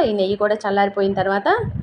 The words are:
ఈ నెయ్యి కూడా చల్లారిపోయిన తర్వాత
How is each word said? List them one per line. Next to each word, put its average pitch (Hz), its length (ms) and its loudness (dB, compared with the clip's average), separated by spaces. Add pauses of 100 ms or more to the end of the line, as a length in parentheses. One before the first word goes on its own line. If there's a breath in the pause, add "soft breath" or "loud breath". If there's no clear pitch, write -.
ఈ 254 120 2
నెయ్యి 196 240 0
కూడా 208 200 0
చల్లారిపోయిన 202 580 0
తర్వాత 196 340 0 (340)